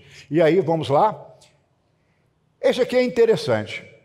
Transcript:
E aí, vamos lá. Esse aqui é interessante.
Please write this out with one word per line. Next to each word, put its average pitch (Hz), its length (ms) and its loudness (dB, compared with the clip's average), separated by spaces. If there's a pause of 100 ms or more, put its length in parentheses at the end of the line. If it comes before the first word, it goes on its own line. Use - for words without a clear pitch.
(300)
E 156 100 0
aí, 165 200 4
vamos 156 280 -4
lá. 170 320 0 (1400)
Esse 254 220 0
aqui 240 120 -2
é 254 80 4
interessante. 208 800 0 (200)